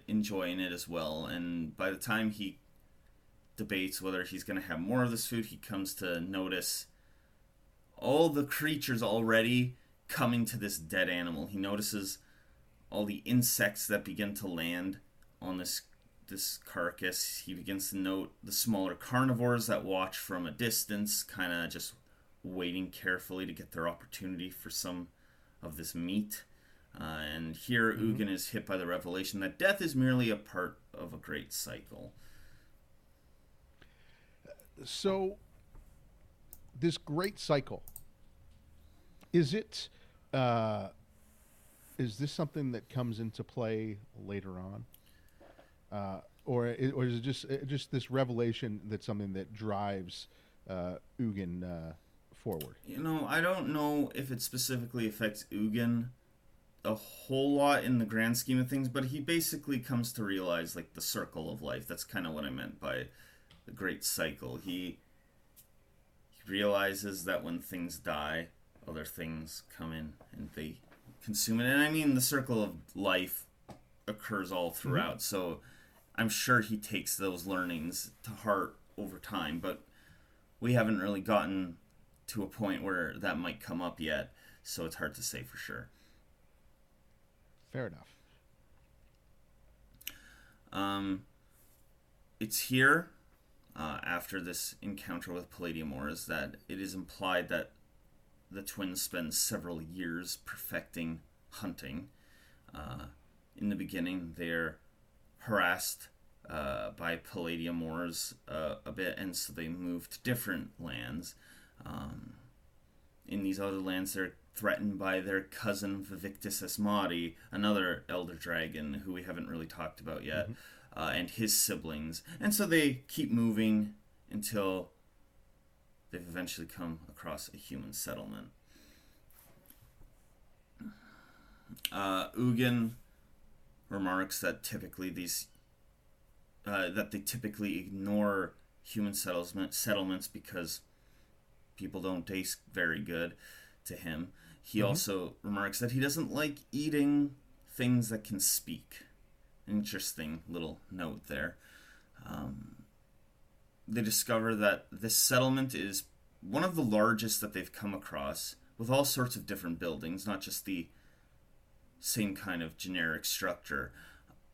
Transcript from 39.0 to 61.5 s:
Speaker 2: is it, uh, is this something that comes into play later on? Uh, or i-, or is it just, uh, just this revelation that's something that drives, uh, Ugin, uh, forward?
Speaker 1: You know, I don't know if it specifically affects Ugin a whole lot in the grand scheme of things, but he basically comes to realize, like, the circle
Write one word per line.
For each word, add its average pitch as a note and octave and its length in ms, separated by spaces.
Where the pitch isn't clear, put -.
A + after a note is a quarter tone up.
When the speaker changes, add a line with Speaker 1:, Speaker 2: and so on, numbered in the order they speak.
Speaker 2:
is D#3+ 200
it, - 360
uh, A2+ 560
is A2 220
this C#3+ 120
something C#3+ 420
that G#2 160
comes A#2+ 300
into A2+ 240
play A2 540
later F#2+ 340
on? G2 260
Uh, G2 300
or B2 220
i-, B2+ 260
or B2+ 120
is A#2+ 120
it A2+ 40
just, C3 240
uh, C3+ 200
just C3+ 260
this B2+ 200
revelation A#2+ 720
that's G#2+ 200
something G#2 280
that F#2+ 200
drives, G2+ 720
uh, F2+ 260
Ugin, G2 440
uh, E2 300
forward? D#2+ 400
Speaker 1:
You - 140
know, D#3 280
I D#3+ 140
don't F3 320
know D3 400
if C3 180
it B2 120
specifically B2 640
affects G#2+ 440
Ugin A#2 580
a G#2+ 80
whole C3+ 600
lot C#3+ 280
in B2+ 140
the A#2 80
grand A2+ 320
scheme B2+ 220
of B2+ 100
things, C3+ 180
but C3 180
he C3+ 140
basically D#3 600
comes A#2+ 340
to A#2 100
realize, F2+ 520
like, F2 180
the - 80
circle E2+ 500